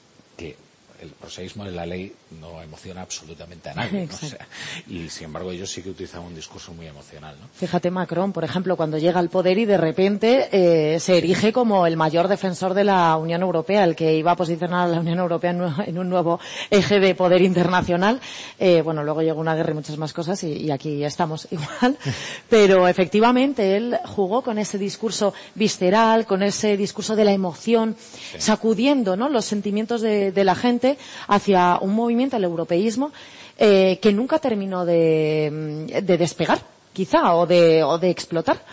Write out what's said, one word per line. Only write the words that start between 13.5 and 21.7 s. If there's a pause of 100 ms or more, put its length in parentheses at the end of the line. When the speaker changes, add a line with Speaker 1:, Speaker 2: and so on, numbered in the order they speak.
Speaker 2:
el
que
iba
a
posicionar
a
la
Unión
Europea
en
un, (120)
en
un
nuevo (300)
eje
de
poder
internacional. (400)
Eh,
bueno,
luego
llegó
una
guerra
y
muchas
más
cosas
y,
y
aquí
estamos
<laughs>
igual. (500)